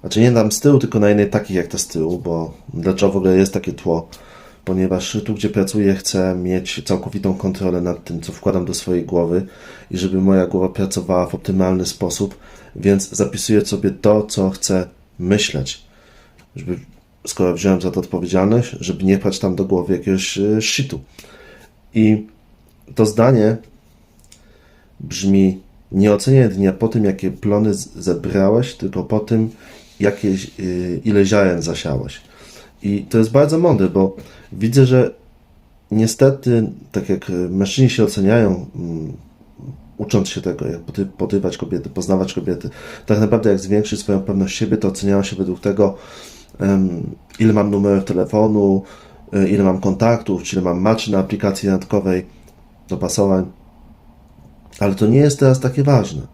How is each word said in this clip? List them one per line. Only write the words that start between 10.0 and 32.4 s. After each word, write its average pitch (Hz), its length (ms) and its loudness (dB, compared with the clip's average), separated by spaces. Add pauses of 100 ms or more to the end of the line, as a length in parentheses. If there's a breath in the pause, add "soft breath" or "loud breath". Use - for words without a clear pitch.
moja 95 260 4
głowa 92 220 -2
pracowała 92 580 -2
w - 80 -10
optymalny 92 520 0
sposób, 95 520 -6 (380 loud breath)
więc 98 340 0
zapisuję 104 560 0
sobie 98 240 -2
to, 107 320 2
co 98 280 -2
chcę 95 380 -2 (300)
myśleć. - 680 -2 (720 soft breath)
Żeby, - 220 -8 (480)
skoro 90 280 0
wziąłem 92 260 2
za 90 100 -2
to 92 100 -4
odpowiedzialność, 92 680 0
żeby 90 340 -8
nie 98 140 4
pchać 95 200 -2
tam 92 180 -2
do 95 80 -2
głowy 95 280 0
jakiegoś, 95 460 -2
e, 107 240 0
shitu. 135 380 -4 (960 loud breath)
I 107 320 4 (680)
to 110 120 4
zdanie 113 500 4 (1400 soft breath)
brzmi: 95 600 2 (320)
„Nie 101 200 4
oceniaj 131 360 4
dnia 95 240 2
po 110 160 0
tym, 113 160 0
jakie 98 260 0
plony 104 440 0
z-, - 200 -12
zebrałeś, 98 800 0
tylko 95 300 -6
po 107 160 0
tym, 110 300 0 (500 loud breath)
jakie, 101 280 0 (320)
y, 90 440 -4
ile 101 200 4
ziaren 95 380 2
zasiałeś”. 80 580 -6 (640 loud breath)